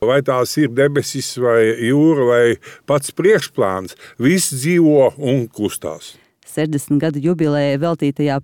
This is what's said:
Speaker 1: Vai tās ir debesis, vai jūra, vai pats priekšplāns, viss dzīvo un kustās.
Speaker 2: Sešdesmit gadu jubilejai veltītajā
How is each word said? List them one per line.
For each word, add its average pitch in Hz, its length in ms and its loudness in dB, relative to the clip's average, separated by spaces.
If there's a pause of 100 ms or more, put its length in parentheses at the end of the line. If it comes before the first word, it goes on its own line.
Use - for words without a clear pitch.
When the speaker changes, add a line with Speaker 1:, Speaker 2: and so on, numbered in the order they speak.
Speaker 1:
Vai 127 160 2
tās 127 380 -2
ir 143 160 0
debesis, 135 640 -2
vai 117 220 2 (260)
jūra, 143 400 4
vai 120 160 4 (440)
pats 143 280 -2
priekšplāns, 120 800 0 (240)
viss 165 320 0
dzīvo 147 640 2
un 135 320 -2
kustās. - 680 -8 (320)
Speaker 2:
Sešdesmit 151 500 -4
gadu 147 220 -2
jubilejai 147 580 0
veltītajā 147 640 -2